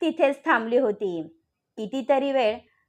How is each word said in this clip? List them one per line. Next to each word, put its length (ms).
तिथेच 440
थांबली 320
होती. 460
कितीतरी 560
वेळ 260